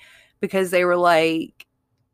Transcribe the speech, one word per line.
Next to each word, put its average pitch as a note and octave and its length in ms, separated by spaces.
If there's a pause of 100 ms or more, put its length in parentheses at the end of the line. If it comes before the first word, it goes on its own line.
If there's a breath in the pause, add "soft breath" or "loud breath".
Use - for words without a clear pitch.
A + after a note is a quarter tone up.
(400 soft breath)
because F#3+ 300
they F3+ 160
were F3+ 120
like, E3 680 (480)